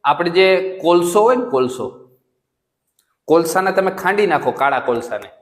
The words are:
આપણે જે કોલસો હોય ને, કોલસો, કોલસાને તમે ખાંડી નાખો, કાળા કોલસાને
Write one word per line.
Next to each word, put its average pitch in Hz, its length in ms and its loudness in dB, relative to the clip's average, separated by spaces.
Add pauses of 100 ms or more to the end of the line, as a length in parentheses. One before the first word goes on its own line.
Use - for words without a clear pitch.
આપણે 170 260 0
જે 185 520 2
કોલસો 175 400 2
હોય 247 140 4
ને, 247 100 -2
કોલસો, 127 400 -2 (1400)
કોલસાને 170 440 0
તમે 190 200 0
ખાંડી 196 360 -2
નાખો, 143 240 0
કાળા 135 280 0
કોલસાને 117 500 -6 (120)